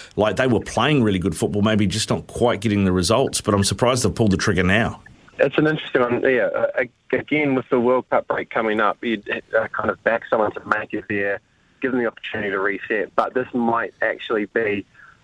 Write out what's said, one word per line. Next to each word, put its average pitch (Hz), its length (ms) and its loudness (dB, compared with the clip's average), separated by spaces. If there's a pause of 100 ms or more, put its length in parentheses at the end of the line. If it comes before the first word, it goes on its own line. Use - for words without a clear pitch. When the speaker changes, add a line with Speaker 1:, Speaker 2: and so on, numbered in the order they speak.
(180)
Speaker 1:
Like, 104 180 2
they 131 120 2
were 113 120 2
playing 131 440 2
really 98 160 2
good 82 180 -2
football, 101 240 -2
maybe 104 260 4
just 107 220 -2
not - 180 -4
quite 110 320 0
getting 101 260 2
the 92 60 2
results, 92 480 2
but 104 140 0
I'm 101 100 2
surprised 120 400 0
they've 95 100 0
pulled 110 180 2
the 95 60 4
trigger 92 260 0
now. 95 360 0 (400)
Speaker 2:
It's 139 180 2
an 156 100 4
interesting 151 340 0
one, 120 220 0
yeah. 117 300 2
Uh, 117 300 -2 (300)
again, 143 420 0
with 123 140 -2
the 127 100 2
World 123 300 2
Cup 127 180 0
break - 240 -4
coming 110 280 0
up, 104 220 0
you'd, 113 260 -4 (300)
uh, 113 120 0
kind 107 200 -4
of 92 140 -6
back 113 260 0
someone 107 220 0
to - 160 -12
make 107 260 -2
it 104 160 -8
there, 101 300 -4 (420)
give 131 120 -2
them 127 80 0
the 117 40 0
opportunity 107 460 -6
to 98 80 -2
reset. 101 560 -4
But 110 180 0
this 127 180 -4
might 117 520 -2
actually 107 420 -2
be 101 400 -4 (380)